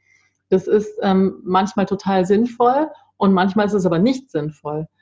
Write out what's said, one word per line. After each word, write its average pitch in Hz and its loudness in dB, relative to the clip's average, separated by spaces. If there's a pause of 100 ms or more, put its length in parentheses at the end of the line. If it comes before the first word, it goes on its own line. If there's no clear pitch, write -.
(500)
Das 190 0
ist, 214 -2
ähm, 190 2
manchmal 190 0
total 190 -2
sinnvoll 240 0 (260)
und 196 2
manchmal 196 2
ist 196 -2
es 190 0
aber 170 2
nicht 262 0
sinnvoll. 151 -8 (140)